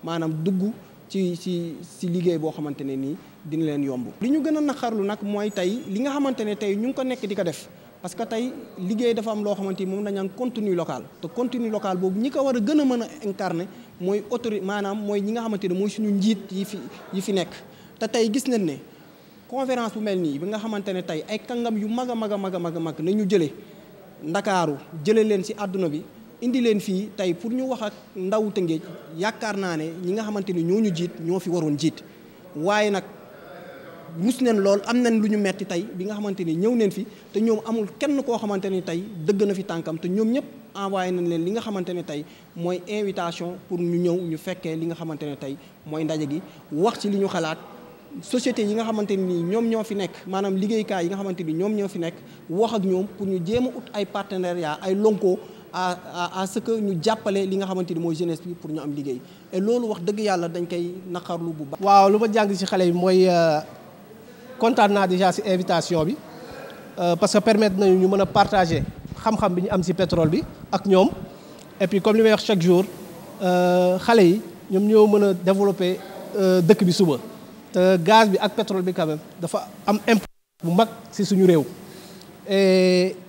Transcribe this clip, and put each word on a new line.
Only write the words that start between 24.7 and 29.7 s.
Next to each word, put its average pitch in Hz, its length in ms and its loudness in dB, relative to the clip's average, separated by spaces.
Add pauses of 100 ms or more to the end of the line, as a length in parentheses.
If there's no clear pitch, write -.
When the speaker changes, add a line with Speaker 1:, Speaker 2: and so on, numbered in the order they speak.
Speaker 1:
jëlee 220 200 4
leen 208 200 2
ci 214 140 -8
àdduna 190 320 -2
bi, 151 120 -4 (400)
indi 247 200 0
leen 220 180 4
fii 196 380 -2
tey 185 160 0
pour 214 180 -6
ñu 254 180 -2
wax 240 120 -4
ak 208 120 -6 (220)
ndaw 208 360 -2
Tëngéej, 165 300 -2 (360)
yaakaar 208 400 -4
naa 185 200 -2